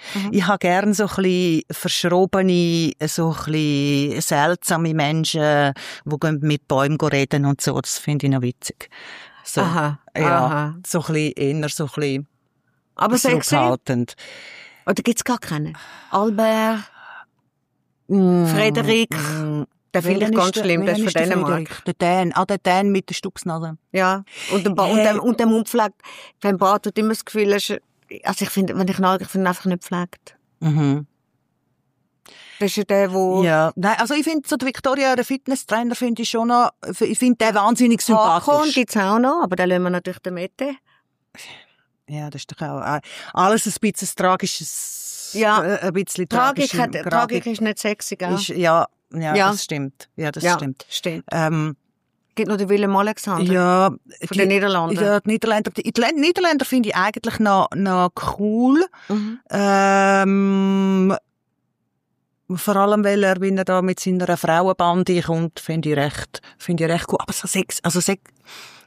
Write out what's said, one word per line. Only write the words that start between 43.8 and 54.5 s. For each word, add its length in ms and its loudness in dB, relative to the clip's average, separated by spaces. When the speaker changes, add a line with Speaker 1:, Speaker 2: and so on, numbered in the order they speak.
Speaker 2:
bisschen 340 -4
tragisches, 1200 -4
Speaker 1:
Ja. 300 2
Speaker 2:
äh, 140 -2
ein 40 -4
bisschen 360 -4
Speaker 1:
Tragik 420 0
Speaker 2:
tragische 120 -4
Speaker 1:
hat, 100 -2
Tragik 180 -6
Speaker 2:
Grafik 40 -8
Speaker 1:
ist 140 -4
nicht 180 -2
sexy, 380 -6
gell? 180 -4
Speaker 2:
ist, 140 -4
ja, 380 2
ja, 220 -4
Speaker 1:
Ja. 160 4
Speaker 2:
das 140 -4
stimmt. 520 -8
Ja, 140 -6
das 140 -10
Speaker 1:
Ja, 100 2
Speaker 2:
stimmt. 340 -6
Speaker 1:
stimmt. 440 -6
Speaker 2:
Ähm, 440 -2
Speaker 1:
Gibt 120 -2
noch 100 -2
den 100 -4
Willem 260 2
Alexander 560 0
Speaker 2:
ja, 380 4
Speaker 1:
von 100 -6
Speaker 2:
die, 60 -2
Speaker 1:
den 100 4
Niederlanden. 540 0